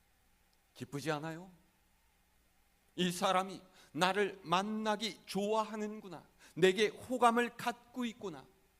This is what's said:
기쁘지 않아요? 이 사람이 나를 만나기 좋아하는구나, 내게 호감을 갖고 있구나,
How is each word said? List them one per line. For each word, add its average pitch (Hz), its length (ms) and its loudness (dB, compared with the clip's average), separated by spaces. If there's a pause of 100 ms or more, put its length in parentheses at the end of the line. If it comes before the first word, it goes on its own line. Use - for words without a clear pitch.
(760)
기쁘지 139 380 -6
않아요? 160 380 -6 (1500)
이 175 160 2
사람이 190 480 0 (320)
나를 185 500 2
만나기 208 840 -2
좋아하는구나, 214 1000 -4 (280)
내게 190 340 6
호감을 240 680 2
갖고 - 480 -6
있구나, 196 420 -8 (340)